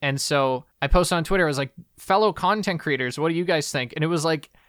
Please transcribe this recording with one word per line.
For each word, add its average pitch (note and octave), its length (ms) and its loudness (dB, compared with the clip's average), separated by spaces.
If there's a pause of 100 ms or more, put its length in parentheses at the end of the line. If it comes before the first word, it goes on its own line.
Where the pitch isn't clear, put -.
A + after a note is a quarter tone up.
And C#3 180 -2
so C3+ 460 0 (160)
I C#3+ 60 -2
posted F3+ 280 4
on E3 60 0
Twitter, F#3 220 2
I D#3 40 2
was C#3 100 -2
like, C#3 140 -6 (240)
"Fellow G3+ 360 2
content F#3+ 480 -2
creators, C3 400 -2
what D#3+ 80 0
do E3 80 0
you F3 80 -2
guys E3 260 0
think?" B2 240 -4
And D#3 80 -2
it D#3+ 60 0
was D#3+ 160 0
like, D#3+ 260 -2 (180)